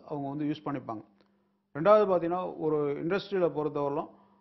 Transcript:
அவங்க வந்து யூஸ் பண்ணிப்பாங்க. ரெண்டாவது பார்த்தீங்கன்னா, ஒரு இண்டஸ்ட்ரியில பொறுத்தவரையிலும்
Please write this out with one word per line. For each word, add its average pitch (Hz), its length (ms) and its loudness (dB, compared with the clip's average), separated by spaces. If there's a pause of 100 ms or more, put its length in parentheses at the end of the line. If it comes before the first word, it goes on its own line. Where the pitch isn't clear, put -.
அவங்க 143 200 -6
வந்து 147 160 -6
யூஸ் 147 200 -4
பண்ணிப்பாங்க. 123 400 -8 (760)
ரெண்டாவது 202 360 6
பார்த்தீங்கன்னா, 175 440 -2
ஒரு 147 460 0
இண்டஸ்ட்ரியில 185 460 0
பொறுத்தவரையிலும் 147 580 -2 (320)